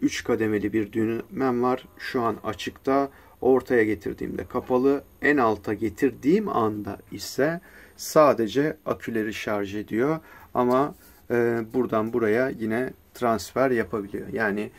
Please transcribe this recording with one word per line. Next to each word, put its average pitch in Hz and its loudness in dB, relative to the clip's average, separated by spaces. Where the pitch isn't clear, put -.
üç - -2
kademeli 107 0
bir 107 -2
düğmem 117 -2
var. 127 -2
Şu - -4
an 110 -2
açıkta. 135 -2
Ortaya 127 4
getirdiğimde - -4
kapalı. 127 0
En 143 4
alta 110 0
getirdiğim 123 0
anda 104 -2
ise 156 -2
sadece 135 2
aküleri 113 -4
şarj 101 -4
ediyor. 120 -2
Ama, 123 2
e, 120 2
buradan 113 0
buraya 117 2
yine 113 -4
transfer 120 0
yapabiliyor. 110 -2
Yani 107 -2